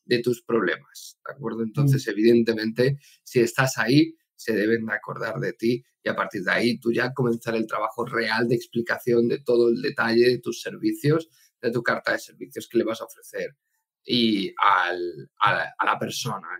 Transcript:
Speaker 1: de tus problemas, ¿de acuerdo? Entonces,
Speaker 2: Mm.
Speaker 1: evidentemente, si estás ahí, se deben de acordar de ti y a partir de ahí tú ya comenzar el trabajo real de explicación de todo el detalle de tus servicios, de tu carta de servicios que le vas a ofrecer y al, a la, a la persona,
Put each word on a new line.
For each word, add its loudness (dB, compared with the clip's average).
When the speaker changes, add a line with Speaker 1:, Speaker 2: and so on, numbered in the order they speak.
Speaker 1:
de 0
tus -2
problemas, -4
¿de -12
acuerdo? -6
Entonces, 2
Speaker 2:
Mm. -4
Speaker 1:
evidentemente, 2
si 0
estás 0
ahí, 4
se -4
deben 0
de -4
acordar -8
de -4
ti -2
y -4
a -2
partir -4
de -2
ahí 0
tú 0
ya 0
comenzar -2
el -2
trabajo -4
real -2
de 2
explicación 0
de -2
todo 4
el 2
detalle 2
de 2
tus -8
servicios, -2
de -2
tu -2
carta -2
de -2
servicios -14
que 0
le 4
vas -6
a -12
ofrecer -12
y 2
al, 2
a 4
la, -4
a 0
la 0
persona, -8